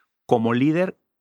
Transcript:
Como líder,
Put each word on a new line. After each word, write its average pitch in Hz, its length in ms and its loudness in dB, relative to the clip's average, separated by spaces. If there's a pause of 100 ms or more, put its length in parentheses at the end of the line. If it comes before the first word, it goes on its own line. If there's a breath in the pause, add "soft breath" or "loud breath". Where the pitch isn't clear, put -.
(260 soft breath)
Como 117 260 0
líder, 156 460 -2 (220)